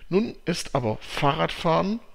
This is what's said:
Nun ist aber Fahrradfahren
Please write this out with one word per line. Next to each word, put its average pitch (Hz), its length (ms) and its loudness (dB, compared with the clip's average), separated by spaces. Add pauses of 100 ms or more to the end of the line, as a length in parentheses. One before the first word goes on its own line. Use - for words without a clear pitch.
Nun 208 280 0 (100)
ist - 280 -2
aber 113 240 0
Fahrradfahren 165 1000 0 (140)